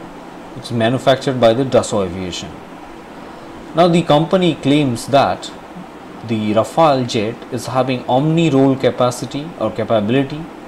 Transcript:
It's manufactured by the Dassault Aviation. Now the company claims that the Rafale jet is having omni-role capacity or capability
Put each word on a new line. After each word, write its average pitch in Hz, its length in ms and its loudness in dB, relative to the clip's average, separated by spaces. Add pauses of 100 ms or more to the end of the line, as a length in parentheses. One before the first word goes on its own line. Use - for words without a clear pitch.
(580)
It's - 120 -14
manufactured 127 720 2
by 117 120 6
the 131 100 0
Dassault 110 420 0
Aviation. 90 460 -8 (1200)
Now 170 140 6
the 170 160 4
company 165 520 4
claims 135 520 2
that 117 440 2 (760)
the 110 260 0
Rafale 131 540 2
jet 117 280 -2 (180)
is 117 140 -6
having 127 400 0
omni-role 139 680 4
capacity 127 720 0 (120)
or 110 120 0
capability 120 720 0 (240)